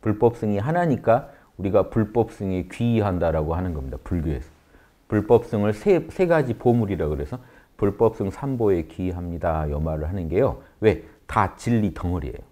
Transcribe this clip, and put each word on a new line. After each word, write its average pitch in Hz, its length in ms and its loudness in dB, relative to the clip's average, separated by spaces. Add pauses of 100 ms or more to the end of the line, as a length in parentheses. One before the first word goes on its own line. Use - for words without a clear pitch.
불법승이 110 560 0
하나니까 131 720 2 (280)
우리가 95 320 2
불법승에 104 800 -2
귀의한다라고 85 840 0
하는 90 180 -4
겁니다. 67 300 -8
불교에서. 80 460 -4 (580)
불법승을 107 680 2
세, 165 360 2
세 185 180 0
가지 151 280 2
보물이라 98 540 2
그래서 73 300 -6 (380)
불법승 104 520 2
삼보에 107 540 0
귀의합니다. 85 840 -4
요 73 100 -2
말을 78 280 -2
하는 87 220 -6
게요. 104 320 0 (180)
왜? 104 240 4 (240)
다 98 280 0
진리 107 380 0
덩어리예요. 87 440 -4 (140)